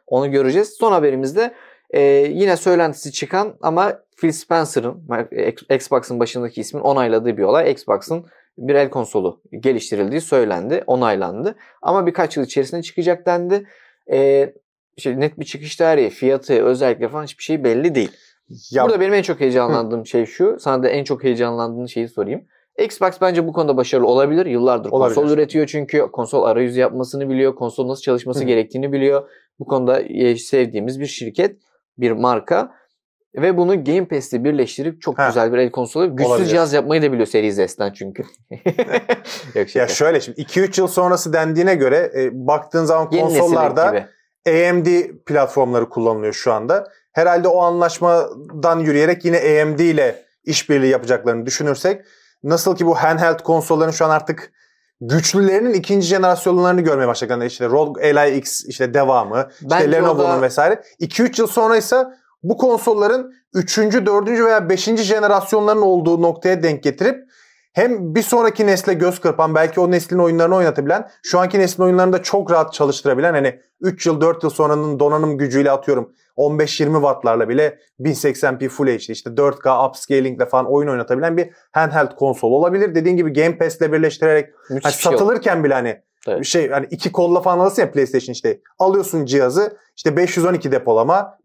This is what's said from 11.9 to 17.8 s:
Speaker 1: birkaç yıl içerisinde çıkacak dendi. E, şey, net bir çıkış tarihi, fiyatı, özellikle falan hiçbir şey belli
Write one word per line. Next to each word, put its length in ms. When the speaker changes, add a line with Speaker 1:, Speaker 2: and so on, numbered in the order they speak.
Speaker 1:
birkaç 320
yıl 60
içerisinde 380
çıkacak 440
dendi. 420
E, 380
şey, 220
net 200
bir 60
çıkış 300
tarihi, 340
fiyatı, 440
özellikle 560
falan 140
hiçbir 200
şey 200
belli 320